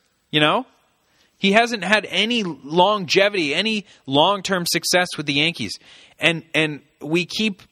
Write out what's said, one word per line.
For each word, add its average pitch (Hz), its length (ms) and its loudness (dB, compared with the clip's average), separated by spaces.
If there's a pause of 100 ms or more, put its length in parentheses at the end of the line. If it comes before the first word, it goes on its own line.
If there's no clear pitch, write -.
(320)
you 151 80 0
know? 180 260 2 (720)
He 196 140 2
hasn't 233 320 2
had 202 260 0
any 220 320 -2
longevity, 180 1120 0
any 208 320 -2 (180)
long-term 175 640 2
success 180 400 0 (100)
with 151 100 -10
the 143 80 -4
Yankees. 143 380 -2 (460)
And, 160 240 0 (120)
and 151 260 0 (200)
we 165 240 -2
keep, 214 480 -4